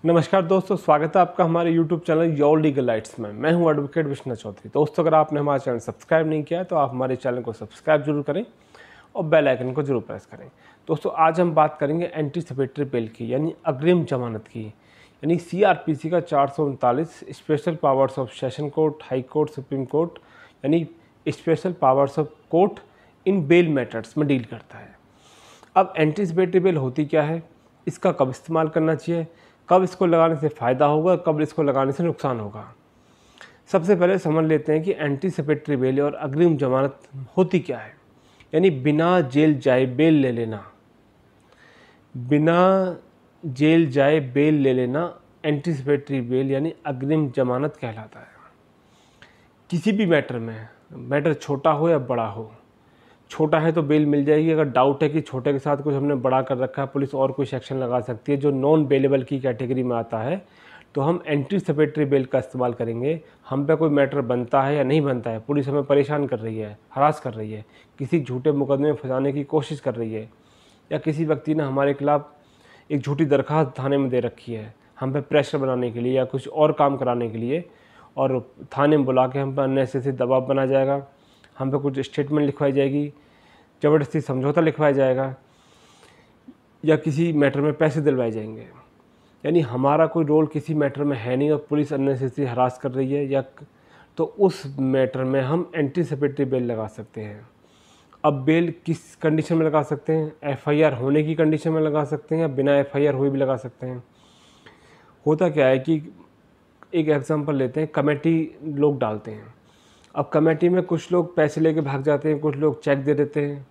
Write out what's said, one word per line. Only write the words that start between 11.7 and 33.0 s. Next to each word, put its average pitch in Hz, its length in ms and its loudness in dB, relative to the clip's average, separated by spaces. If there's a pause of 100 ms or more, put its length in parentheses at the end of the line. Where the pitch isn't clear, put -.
करेंगे 160 420 -2
anticipatory 139 720 -6
bail 113 180 -4
की, 117 240 -8
यानी 156 220 -2 (100)
अग्रिम 160 400 2
जमानत 120 420 -6
की, 110 180 -12
यानी - 720 -6
सीआरपीसी 170 720 0
का 175 100 2
चार 139 280 2
सौ 147 180 -2
उनतालीस, 139 800 -2
Special 156 420 -2
Powers 135 280 4
of 131 140 -4 (160)
Session 135 220 -6
Court, 151 280 0
High 131 300 -6
Court, 151 240 -2
Supreme 135 380 -8
Court, 165 240 -2 (560)
यानी 156 220 0 (400)
Special 165 460 -2 (100)
Powers 135 280 4
of 151 140 -2 (300)
Court 202 240 2 (480)
in 185 220 0
Bail 165 280 4
Matters 113 400 -6
में 151 100 0
डील 131 160 0
करता - 340 -18
है। 104 180 -20 (800)
अब 190 180 4
anticipatory 175 680 0
bail 180 160 2
होती 131 280 -2
क्या 151 180 2
है, 160 200 -4 (440)
इसका 180 240 -2
कब 135 180 0
इस्तेमाल 160 380 -2
करना 160 280 0
चाहिए, 165 320 -4 (420)
कब 185 140 6
इसको 185 220 -2
लगाने 165 300 4
से 151 120 -4
फ़ायदा 131 380 0
होगा, 156 300 2
कब 160 260 -2
इसको 151 220 -2
लगाने 135 280 0
से 151 120 -4
नुकसान 139 360 -4
होगा। 104 360 -14 (960)